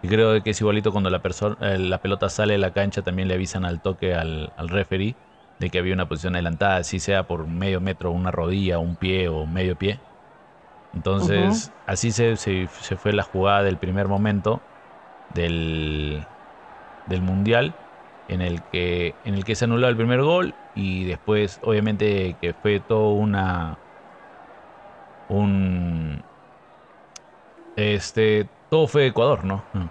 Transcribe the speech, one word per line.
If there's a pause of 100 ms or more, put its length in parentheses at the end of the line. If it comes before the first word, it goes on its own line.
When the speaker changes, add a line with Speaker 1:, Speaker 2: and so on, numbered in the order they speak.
Speaker 1:
Y
creo
de
que
es
igualito
cuando
la
perso-,
eh,
la
pelota
sale
de
la
cancha,
también
le
avisan
al
toque
al,
al
referee (440)
de
que
había
una
posición
adelantada,
así
sea
por
medio
metro,
una
rodilla,
un
pie
o
medio
pie. (920)
Entonces,
Speaker 2:
Ujú.
Speaker 1:
así
se,
se,
se
fue
la
jugada
del
primer
momento (720)
del, (840)
del
Mundial, (540)
en
el (100)
que, (100)
en
el
que
se
anuló
el
primer
gol (220)
y
después,
obviamente,
que
fue
todo
una, (1500)
un, (1500)
este, (220)
todo
fue
Ecuador,
¿no? (100)
Mm.